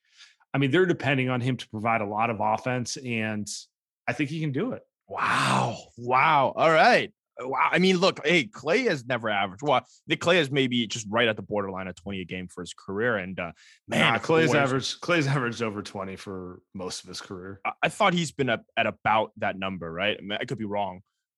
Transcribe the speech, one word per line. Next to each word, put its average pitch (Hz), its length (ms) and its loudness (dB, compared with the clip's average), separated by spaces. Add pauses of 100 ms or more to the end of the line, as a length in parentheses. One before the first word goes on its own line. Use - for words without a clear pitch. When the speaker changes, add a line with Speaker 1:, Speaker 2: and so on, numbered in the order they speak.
(540)
Speaker 1:
I 135 40 2
mean, 139 120 2
they're 180 160 4
depending 135 420 0
on 123 120 0
him 123 160 0
to - 140 -12
provide 113 300 0
a 101 60 -2
lot 107 240 0
of 104 100 -4
offense, 113 560 -2
and 110 520 -4 (580)
I - 60 -2
think 143 180 -2
he 165 100 -6
can 156 120 -2
do 190 200 -2
it. - 100 -10 (260)
Speaker 2:
Wow. 127 680 0 (180)
Wow. 131 600 4
All 151 140 4
right. 170 420 6 (260)
Wow. 135 320 -2
I 156 80 2
mean, 185 200 6
look, 165 280 2
hey, 160 200 4
Klay 170 400 0
has 143 180 -2
never 117 240 -2
averaged. 101 340 -2
Well, 139 240 2 (220)
the 156 80 2
Klay 175 200 4
is 143 140 4
maybe 123 360 2
just 110 240 -8
right 117 180 4
at 107 80 0
the 104 60 -10
borderline 95 440 -4
of 90 80 -8
twenty 98 280 -8
a - 20 -6
game 90 240 -8
for - 140 -12
his 80 100 -12
career. 110 460 -2
And, 90 200 -8
uh, 87 140 -6 (340)
man, - 140 -2
Speaker 1:
Nah, 131 160 4
Speaker 2:
if 107 60 -2
the - 60 -10
Speaker 1:
Klay's 160 200 4
Speaker 2:
Warriors - 60 2
Speaker 1:
averaged, 135 480 0
Klay's 165 240 2
averaged 120 360 -2
over 104 200 -4
twenty 95 340 -10
for 92 440 -12 (140)
most 90 300 -8
of 87 40 -20
his 90 120 -12
career. 95 440 -14
Speaker 2:
I, 113 80 -2 (120)
I 165 60 2
thought 196 240 2
he's 170 180 0
been 135 160 -2
at, 113 140 0 (140)
at 113 100 2
about 107 500 2
that 101 220 -4
number, 92 340 -6
right? 98 260 0
I - 40 -14
mean, 101 180 -6
I 135 60 -4
could 123 120 -8
be 110 60 -6
wrong, 98 380 -6 (360)